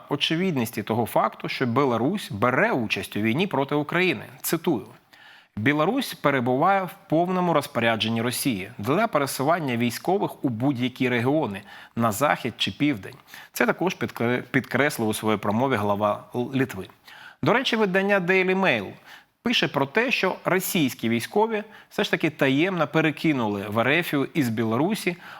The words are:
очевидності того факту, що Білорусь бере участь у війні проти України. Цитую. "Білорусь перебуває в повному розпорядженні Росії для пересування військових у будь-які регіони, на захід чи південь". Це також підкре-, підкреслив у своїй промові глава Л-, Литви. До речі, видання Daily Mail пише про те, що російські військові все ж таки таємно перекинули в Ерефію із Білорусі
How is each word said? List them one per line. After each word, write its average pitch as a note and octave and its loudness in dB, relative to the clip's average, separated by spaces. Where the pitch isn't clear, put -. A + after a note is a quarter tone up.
очевидності D3 0
того A2+ 0
факту, - -2
що - -2
Білорусь B2+ 0
бере B2+ 2
участь G#2+ -4
у G#2 -2
війні A#2 0
проти C3+ -2
України. D3 0
Цитую. D3+ 0
"Білорусь D3+ 0
перебуває C#3+ 2
в F3 -8
повному F3 2
розпорядженні A2+ 0
Росії A2+ -2
для D#3 0
пересування C#3+ 0
військових D3+ -2
у C3+ 2
будь-які B2 0
регіони, B2 0
на A#2 2
захід C#3 0
чи - -4
південь". C3+ -2
Це - 2
також E3 0
підкре-, A#2+ -2
підкреслив B2+ 0
у G#2+ 0
своїй G#2+ 0
промові A2+ 0
глава G#2 0
Л-, B2 -4
Литви. B2+ -2
До D#3+ 4
речі, B3 0
видання G3 2
Daily F#3 2
Mail B2+ 0
пише A#3 0
про C#3 0
те, A3+ 0
що - 0
російські D#3+ 0
військові G#3 0
все - -2
ж - -2
таки E3+ 0
таємно D#3 2
перекинули C#3 0
в G#2+ 0
Ерефію C#3+ 0
із B2+ 2
Білорусі A#2+ 0